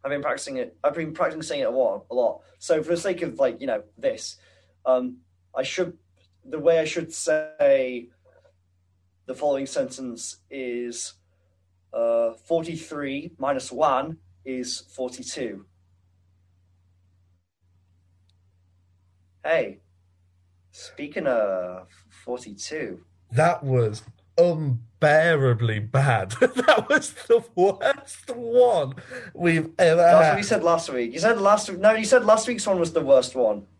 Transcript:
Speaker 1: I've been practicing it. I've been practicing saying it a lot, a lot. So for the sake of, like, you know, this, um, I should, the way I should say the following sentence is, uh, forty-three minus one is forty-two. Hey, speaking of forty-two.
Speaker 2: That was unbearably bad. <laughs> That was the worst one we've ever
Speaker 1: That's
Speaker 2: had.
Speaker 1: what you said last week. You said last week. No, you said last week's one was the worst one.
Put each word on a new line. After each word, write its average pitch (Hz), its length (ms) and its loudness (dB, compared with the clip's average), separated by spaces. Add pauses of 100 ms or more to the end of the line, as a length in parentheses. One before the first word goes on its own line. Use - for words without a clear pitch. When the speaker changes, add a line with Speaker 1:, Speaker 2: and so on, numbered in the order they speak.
Speaker 1:
I've 139 80 -4
been 143 100 -4
practicing 139 360 -6
it. 117 260 -10
I've 143 100 0
been 160 200 -8
practicing 160 280 -4
saying 143 200 -6
it 120 60 -2
a 117 40 -2
lot, 113 400 -2
a - 20 -10
lot. 123 280 0 (180)
So 156 240 0
for 156 80 -8
the 170 60 0
sake 175 260 -4
of, 156 160 -10
like, 127 200 0
you 135 80 -10
know, 110 160 -4 (140)
this, 113 400 -6 (480)
um, 127 320 0 (380)
I 127 80 -4
should, 175 340 -6 (480)
the 156 140 -10
way 165 200 4
I 156 60 0
should 160 260 -6
say 139 1000 0 (1160)
the 131 80 -10
following 139 320 -2
sentence 127 720 -8 (140)
is, 120 600 -10 (800)
uh, 117 400 0
forty-three 160 1040 -6
minus 135 320 -4
one 143 460 0 (260)
is 127 380 -10 (140)
forty-two. 123 680 -10 (3750)
Hey, 143 360 -2 (920)
speaking 147 560 -10
of 92 600 -2 (220)
forty-two. 123 960 -12 (280)
Speaker 2:
That 156 320 0
was 120 400 -2 (340)
unbearably 147 1400 2
bad. 113 520 0
<laughs> - 100 -12
That 254 480 2
was 302 240 0 (140)
the 226 160 4 (120)
worst - 800 -2
one 233 600 2 (380)
we've 165 360 0 (100)
ever 170 220 6
Speaker 1:
That's 170 240 10
Speaker 2:
had. 151 60 4
Speaker 1:
what 147 60 2
you 208 60 -4
said 202 200 0
last 165 280 2
week. 120 220 -4
You 147 60 -10
said 214 200 2
last 208 300 2
week. 185 100 -10
No, 214 140 6
you 226 120 -2
said 240 200 4
last 214 220 4
week's 233 200 -4
one 190 120 0
was 165 140 -2
the 165 80 0
worst 135 340 4
one. 107 300 0 (140)